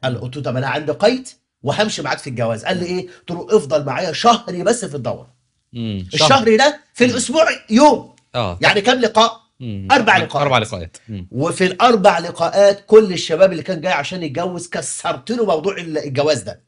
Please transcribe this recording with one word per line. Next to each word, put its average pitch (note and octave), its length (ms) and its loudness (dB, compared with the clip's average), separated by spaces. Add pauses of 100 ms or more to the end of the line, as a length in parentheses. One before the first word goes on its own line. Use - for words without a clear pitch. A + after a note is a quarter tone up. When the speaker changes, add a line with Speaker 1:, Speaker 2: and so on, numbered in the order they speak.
Speaker 1:
قال، C3 80 -2
Speaker 2:
مم. A#2+ 80 -6
Speaker 1:
قلت B2 160 -12
له: D3 60 -10
"طب B2+ 140 -6
أنا C3 100 -4
عندي D3 260 -4
قيد B3 360 0 (340)
وهمشي G3+ 400 -4
معاك C3+ 160 -4
في - 120 -12
الجواز." A2+ 340 -4
قال F#3 120 -4
لي: F3 100 -6
"إيه؟" F3+ 200 -6 (120)
قلت - 120 -16
له: F3 260 0
"افضل D3 280 -2
معايا D3+ 280 -4
شهر F#3 500 0
بس A3+ 220 0
في C#3+ 100 -10
الدورة." A#2+ 340 -8 (440)
Speaker 2:
مم. G#2+ 400 -6
شهر. D#3 140 2
Speaker 1:
الشهر A3+ 300 4
ده C#4+ 240 2 (140)
في A#3+ 100 2
Speaker 2:
مم. B3 60 4
Speaker 1:
الأسبوع C4 360 0 (240)
يوم. C4+ 440 4 (200)
Speaker 2:
آه. F#2+ 260 -4
Speaker 1:
يعني F3+ 200 2
كام B3 200 2
لقاء؟ A3+ 420 2 (180)
Speaker 2:
مم. G2+ 300 -8
Speaker 1:
أربع A3 260 4
Speaker 2:
أربع - 100 -2
Speaker 1:
لقاءات. C#3 400 0
Speaker 2:
لقاءات. F#2 300 -10 (120)
مم. F#2+ 220 -12
Speaker 1:
وفي E3+ 360 -2
الأربع F#3+ 520 4
لقاءات F3+ 680 2
كل G#3+ 260 8
الشباب F3 400 2
اللي D#3 100 -6
كان F3+ 180 -6
جاي F3 120 -2
عشان E3+ 300 -4
يتجوز E3+ 460 -6
كسرت - 600 -8
له A#3 160 -2
موضوع F3+ 300 -2
ال-، E3 220 -8
الجواز C#3+ 440 0
ده. F#2 260 -14